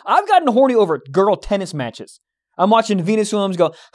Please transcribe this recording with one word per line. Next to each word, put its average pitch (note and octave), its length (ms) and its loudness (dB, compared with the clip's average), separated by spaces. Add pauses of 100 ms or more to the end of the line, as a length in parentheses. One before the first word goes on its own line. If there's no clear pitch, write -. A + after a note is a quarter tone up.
I've F4 220 2
gotten F4+ 220 2
horny B3+ 260 2
over E3 260 0 (100)
girl F#3+ 240 2
tennis G3 380 -6
matches. B2 460 -10 (380)
I'm F#3 120 0
watching A3 320 2
Venus G#3 320 -2
Williams G3 240 -4
go, E3 160 0 (220)